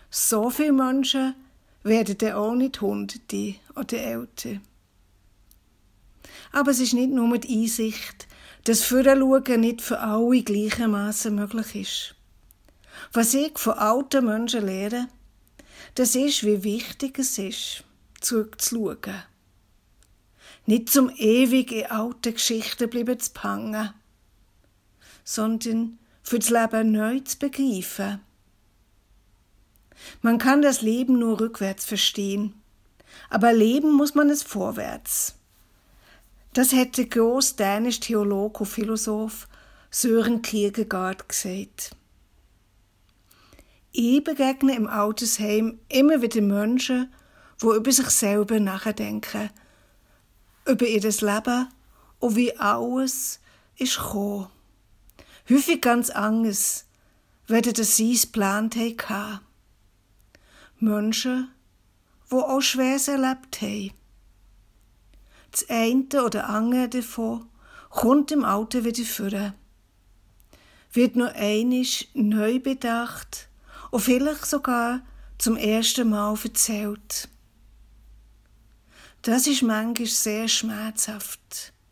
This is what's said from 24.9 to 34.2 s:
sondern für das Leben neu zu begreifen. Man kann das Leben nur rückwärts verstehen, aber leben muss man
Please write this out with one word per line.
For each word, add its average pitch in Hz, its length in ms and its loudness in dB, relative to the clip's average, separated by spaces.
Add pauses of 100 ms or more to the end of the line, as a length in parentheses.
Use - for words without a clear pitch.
sondern 226 720 -2 (240)
für - 160 -2
das 220 120 0
Leben 226 420 4
neu 220 300 0
zu - 180 -8
begreifen. 202 800 -4 (2000)
Man 233 160 4
kann 262 240 4
das 277 200 4
Leben 240 380 2
nur 226 200 2
rückwärts 220 460 -4
verstehen, 202 680 -2 (760)
aber 233 240 6
leben 240 380 6
muss 294 240 6
man 294 140 6